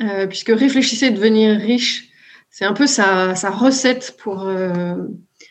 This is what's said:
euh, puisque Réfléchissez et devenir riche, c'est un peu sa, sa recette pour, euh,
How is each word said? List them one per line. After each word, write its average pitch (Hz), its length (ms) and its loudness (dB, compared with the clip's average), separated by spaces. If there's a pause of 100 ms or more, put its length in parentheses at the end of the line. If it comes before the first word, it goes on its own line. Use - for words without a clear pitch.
euh, 196 240 -2
puisque - 220 -8
Réfléchissez 262 580 2
et 240 40 2
devenir 214 480 4
riche, - 520 -2 (400)
c'est - 140 -6
un 202 80 0
peu 277 120 2
sa, 190 480 2
sa 196 160 -4
recette 254 720 0
pour, 190 240 -8
euh, 185 500 -4 (580)